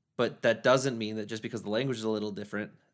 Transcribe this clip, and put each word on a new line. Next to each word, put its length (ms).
but 260
that 180
doesn't 360
mean 180
that 120
just 140
because 220
the 60
language 280
is 60
a 60
little 220
different, 400